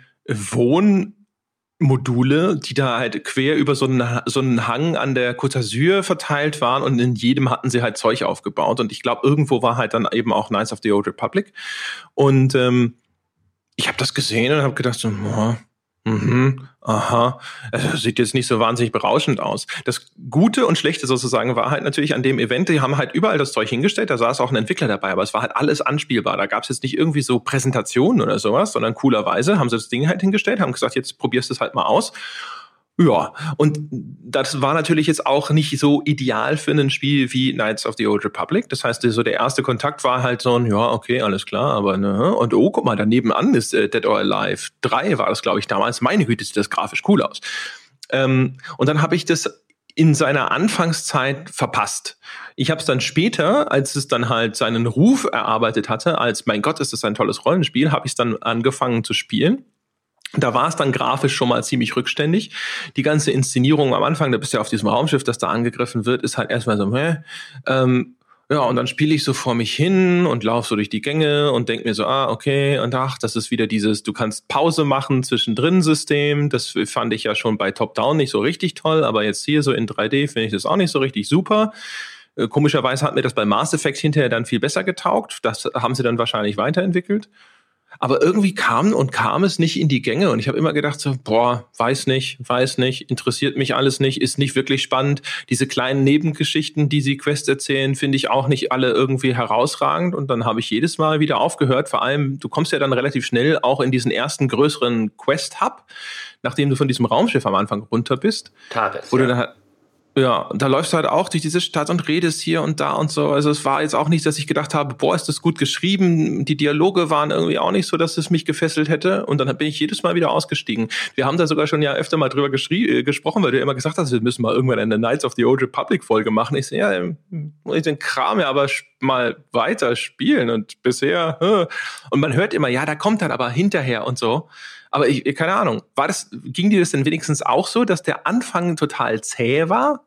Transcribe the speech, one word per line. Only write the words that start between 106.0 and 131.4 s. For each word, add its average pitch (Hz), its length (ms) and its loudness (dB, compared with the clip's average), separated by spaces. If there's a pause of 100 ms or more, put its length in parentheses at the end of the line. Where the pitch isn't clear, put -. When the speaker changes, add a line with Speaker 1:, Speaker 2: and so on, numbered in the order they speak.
Speaker 1:
nachdem 139 260 0
du 131 60 2
von 139 120 2
diesem 123 180 0
Raumschiff 139 400 2
am 95 100 0
Anfang 104 280 -2
runter 120 340 -2
bist. - 340 -2 (180)
Speaker 2:
Taris, - 420 -4
Speaker 1:
Wo 131 60 4
du 131 60 4
Speaker 2:
ja. 123 60 4
Speaker 1:
dann 123 80 2
halt, 120 120 0 (680)
ja, 127 340 2
da 139 140 0
läufst 139 280 2
du 170 40 2
halt 156 80 0
auch 180 240 0
durch 160 140 -2
diese 165 180 -2
Stadt 156 300 -2
und 170 160 0
redest 160 340 0
hier 160 220 0
und 151 160 -2
da 143 140 0
und 151 180 0
so. 147 180 0
Also 147 220 2
es 147 140 -4
war 139 180 2
jetzt 151 100 -2
auch 147 160 2
nicht, 165 160 2
dass 156 140 0
ich 147 80 -8
gedacht 147 260 -2
habe, 143 220 -2
"Boah, 156 180 2
ist 165 120 -2
das - 180 -6
gut 165 160 0
geschrieben." 175 840 0
Die 147 140 -2
Dialoge 156 540 2
waren 151 180 2
irgendwie 165 300 0
auch - 100 0
nicht 190 160 2
so, 170 120 -2
dass 165 200 0
es 160 140 -2
mich 160 120 2
gefesselt 156 460 0
hätte. 185 380 0
Und 147 120 0
dann 135 200 0
bin 156 80 0
ich 147 120 -6
jedes 151 220 -2
Mal 175 140 0
wieder 160 160 2
ausgestiegen. 113 560 -2 (260)
Wir 131 140 0
haben 151 100 0
da 175 80 2
sogar 151 220 0
schon 151 160 0
ja 139 100 0
öfter 160 240 -2
mal 151 120 2
drüber 143 200 0
geschrie-, 165 400 0
äh, 123 140 2
gesprochen, 156 400 0
weil 127 80 2
du 131 60 2
ja 123 60 2
immer 135 120 0
gesagt 156 240 -4
hast, 143 120 -2
"Wir 123 80 2
müssen 120 220 -2
mal 113 140 0
irgendwann 127 240 2
eine 110 180 0
Knights 117 260 0
of 127 120 -4
the 120 100 2
Old 123 160 4
Republic - 420 -2
Folge 110 280 0
machen." 117 260 0
Ich 131 80 -2
so, 143 100 -8
"Ja, 202 180 2
ähm, 175 240 -4 (460)
muss 143 140 -2
ich 160 60 0
den 147 160 -2
Kram 170 400 -2
ja 147 100 0
aber 139 160 2
sch-, - 200 -6 (140)
mal 127 520 0
weiter 120 440 0
spielen." 180 540 0
Und 110 320 -4
bisher, 156 600 0